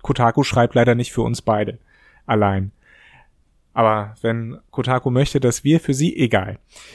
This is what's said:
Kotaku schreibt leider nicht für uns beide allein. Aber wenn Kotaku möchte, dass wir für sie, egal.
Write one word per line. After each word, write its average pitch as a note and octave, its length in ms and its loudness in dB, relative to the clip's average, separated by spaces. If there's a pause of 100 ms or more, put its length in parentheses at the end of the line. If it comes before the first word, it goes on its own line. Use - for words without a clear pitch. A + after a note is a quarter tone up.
Kotaku B2 440 0
schreibt A#2 300 0
leider A#2+ 200 4
nicht A#2+ 180 -4
für - 80 -4
uns A#2 220 -2
beide G#2+ 360 -2 (460)
allein. G2+ 480 0 (1000)
Aber G#2+ 480 0
wenn A2+ 380 -4 (140)
Kotaku B2+ 380 -2
möchte, C3+ 280 2
dass A#2+ 240 0
wir D3+ 160 4
für C#3+ 160 -2
sie, D3 220 -2
egal. G#2 420 0 (360)